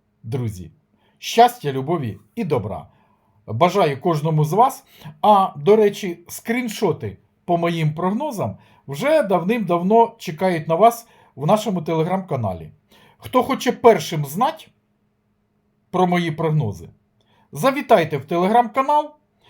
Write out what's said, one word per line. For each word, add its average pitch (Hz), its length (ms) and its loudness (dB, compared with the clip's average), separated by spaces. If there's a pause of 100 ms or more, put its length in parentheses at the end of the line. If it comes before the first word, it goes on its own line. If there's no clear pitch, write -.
(220)
друзі. 107 480 -8 (480)
Щастя, - 540 2
любові 135 460 -4 (160)
і 226 100 -6
добра. 101 440 -4 (580)
Бажаю 160 540 0
кожному 156 440 0
з 151 80 -4
вас. 247 320 2 (360)
А, 196 360 4
до 165 200 4
речі, 202 520 0
скріншоти 220 920 -6 (260)
по 170 140 -2
моїм 165 360 0
прогнозам 185 640 -4 (300)
вже 262 360 0
давним-давно 190 960 2
чекають 165 500 -4
на 165 60 0
вас 175 320 2 (300)
в 135 100 -8
нашому 208 340 0
Telegram-каналі. 156 920 -4 (480)
Хто - 240 -2
хоче 247 300 -2
першим 175 520 2
знати 220 420 -4 (1200)
про 180 160 2
мої 175 240 0
прогнози, 151 580 -2 (640)
завітайте 180 680 0
в - 60 -10
Telegram-канал. 247 920 0 (360)